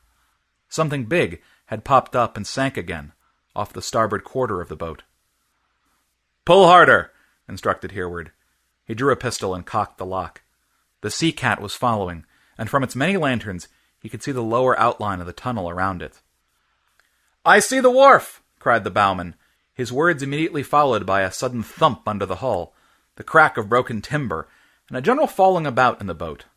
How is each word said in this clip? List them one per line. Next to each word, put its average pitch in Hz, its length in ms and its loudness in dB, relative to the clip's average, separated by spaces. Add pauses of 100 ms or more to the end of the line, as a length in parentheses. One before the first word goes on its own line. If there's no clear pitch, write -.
(680)
Something 143 360 -4
big 120 360 -2 (260)
had 110 180 -10
popped 127 320 0
up 117 200 0
and 101 80 -8
sank 135 320 -4
again, 85 360 -10 (420)
off - 180 -8
the - 80 -14
starboard 107 440 -2
quarter 110 360 -4
of 85 80 -10
the 87 60 -14
boat. 80 300 -12 (1400)
"Pull 185 220 8
harder," 143 460 8 (340)
instructed 95 460 -6
Hereward. 87 400 -10 (520)
He 117 100 -10
drew 131 180 0
a 117 40 -2
pistol 107 380 -6
and 90 100 -10
cocked - 340 -6
the 92 80 -8
lock. 92 360 -8 (580)
The 107 120 -8
Sea 165 180 -2
Cat - 300 -2
was 101 160 -10
following, 95 500 -2 (320)
and 113 100 -8
from 139 140 0
its 123 140 -6
many 175 200 -2
lanterns 113 520 -4 (320)
he 113 80 -16
could 117 160 -16
see 143 80 -6
the 123 100 -4
lower 120 380 2
outline 104 400 0
of 85 60 -12
the 87 60 -10
tunnel 104 380 -8
around 92 320 -4
it. - 200 -16 (1200)
"I 190 160 6
see 262 180 0
the 254 120 4
wharf!" 262 520 6 (160)
cried 117 240 0
the 101 80 -6
bowman, 92 460 0 (360)
his 123 200 -10
words 151 300 0
immediately 147 400 -4
followed 127 420 0
by 95 160 0
a 92 100 -2
sudden 123 320 -6
thump 127 460 -2
under 101 180 -4
the 92 100 -6
hull, 98 380 -6 (420)
the - 80 -18
crack 156 320 4
of 107 120 -4
broken 117 320 0
timber, 104 480 -6 (400)
and - 80 -10
a 127 60 -6
general 254 240 2
falling 185 400 2
about 123 340 0
in 101 60 -10
the 87 80 -6
boat, 80 320 -12 (100)